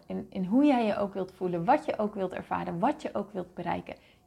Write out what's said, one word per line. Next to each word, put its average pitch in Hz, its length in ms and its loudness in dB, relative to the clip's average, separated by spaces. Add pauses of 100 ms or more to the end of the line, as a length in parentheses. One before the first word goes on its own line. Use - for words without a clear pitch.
in, 190 240 -8
in 190 140 -4
hoe 240 200 4
jij 240 220 6
je 202 100 2
ook 202 180 -2
wilt 185 180 -4
voelen, 175 320 -2
wat 294 200 4
je - 140 -2
ook 208 160 -2
wilt 190 180 -4
ervaren, 180 460 -4
wat 277 240 0
je - 120 -8
ook 196 180 -6
wilt 180 220 -8
bereiken. 175 420 -6 (300)